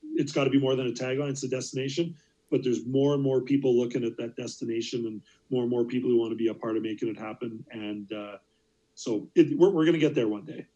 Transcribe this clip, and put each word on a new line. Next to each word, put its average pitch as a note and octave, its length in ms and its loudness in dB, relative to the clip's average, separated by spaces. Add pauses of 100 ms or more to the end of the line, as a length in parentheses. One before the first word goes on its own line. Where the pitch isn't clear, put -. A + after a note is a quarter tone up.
(140)
it's C#3+ 160 0
gotta C#3 180 2
be C3+ 100 6
more C3 160 2
than B2+ 120 -2
a A#2 40 0
tagline. C3 380 -2
It's C3+ 120 -6
the C3+ 60 -6
destination, C#3 680 -4 (340)
but - 140 0
there's A#2+ 220 0
more C3+ 280 2
and C#3 100 2
more C3 180 2
people C3 360 4
looking A#2+ 260 0
at A2+ 140 -2
that A#2+ 180 -8
destination A#2 720 -6
and G#2+ 160 -8 (280)
more B2+ 140 0
and A#2+ 60 0
more A#2+ 140 2
people B2 260 0
who A#2 80 6
wanna A2+ 180 2
be A2+ 120 0
a G#2+ 60 0
part A2 240 -4
of G#2+ 60 -2
making A2 260 -4
it G2+ 80 -6
happen. A2 540 -10
And, G#2 400 -8
uh, G#2 260 -10 (580)
so - 400 -4
it, D3 220 6
we're, F3+ 120 8
we're D#3+ 160 4
gonna E3 120 4
get D3 180 2
there A#2+ 120 2
one G#2 180 -4
day, - 200 -14 (100)